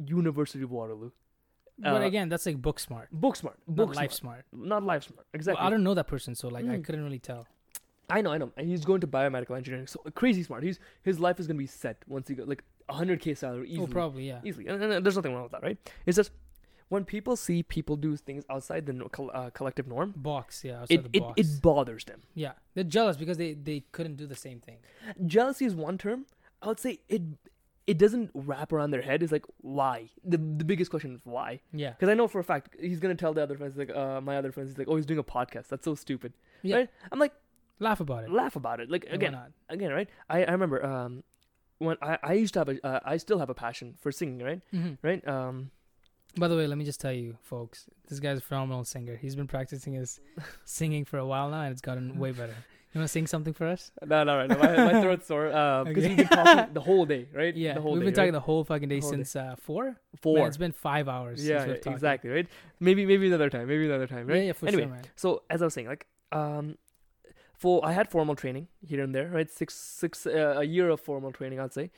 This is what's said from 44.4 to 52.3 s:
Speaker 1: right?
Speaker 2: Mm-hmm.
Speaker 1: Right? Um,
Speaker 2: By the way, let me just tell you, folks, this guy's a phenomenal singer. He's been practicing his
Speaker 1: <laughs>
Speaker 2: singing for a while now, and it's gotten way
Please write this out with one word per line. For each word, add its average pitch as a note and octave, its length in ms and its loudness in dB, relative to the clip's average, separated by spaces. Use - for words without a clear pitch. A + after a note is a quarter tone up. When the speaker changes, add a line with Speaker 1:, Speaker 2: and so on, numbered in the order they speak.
Speaker 1:
right? D3+ 200 -6
Speaker 2:
Mm-hmm. E3+ 200 -2
Speaker 1:
Right? F3+ 220 0
Um, C3 440 -4
Speaker 2:
By F3 100 2
the E3+ 80 2
way, D#3+ 120 2
let C#3+ 100 -2
me D3 80 -4
just C#3+ 160 -6
tell C3+ 100 -2
you, A#2+ 320 -6
folks, - 440 -12
this C#3 140 -10
guy's C#3+ 160 -2
a B2+ 40 -6
phenomenal C3 440 -4
singer. A#2+ 320 -10
He's C3+ 180 -8
been C#3 120 -4
practicing C3 460 -8
his B2+ 280 -8
Speaker 1:
<laughs> - 260 -14
Speaker 2:
singing D#3 400 -2
for C#3+ 140 -6
a C3 80 -4
while C3+ 240 -2
now, D#3 140 -4
and C3+ 100 -4
it's B2+ 80 -10
gotten B2+ 360 -6
way C3+ 140 -2